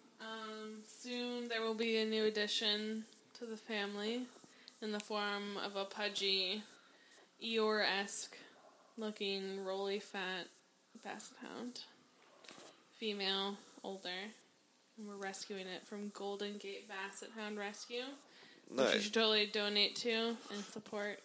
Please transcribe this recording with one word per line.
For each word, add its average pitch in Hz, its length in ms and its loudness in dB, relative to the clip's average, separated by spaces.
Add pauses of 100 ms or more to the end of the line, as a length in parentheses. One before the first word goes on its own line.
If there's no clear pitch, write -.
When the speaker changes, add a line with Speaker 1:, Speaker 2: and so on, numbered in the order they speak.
(200)
Speaker 1:
um, 220 680 -8
soon 247 640 -2
there 226 140 2
will 226 120 4
be 226 240 4
a 220 60 6
new 220 200 4
addition 214 800 4 (340)
to 240 80 -6
the 220 100 -6
family 208 680 0 (560)
in 214 100 0
the 208 80 0
form 202 580 0
of 202 180 -2
a 196 80 0
pudgy, 196 800 2 (800)
Eeyore-esque 214 960 2 (600)
looking, 196 680 -2
rolly 196 360 2
fat 185 480 -4 (540)
basset - 400 -8
hound. 240 380 -6 (1160)
Female, 196 580 2 (260)
older. 190 500 -6 (720)
We're 202 100 -8
rescuing 196 500 -4
it 185 200 -6
from 208 280 -6
Golden 202 440 -2
Gate 196 300 -8
Basset 196 480 -6
Hound 214 220 -4
Rescue, 208 440 -4 (640)
which 120 100 -2
you 131 60 8 (100)
Speaker 2:
Nice. 208 100 4
Speaker 1:
should - 100 -2
totally 214 320 8
donate 208 500 4
to 226 400 2 (160)
and 202 200 -4
support 208 520 -4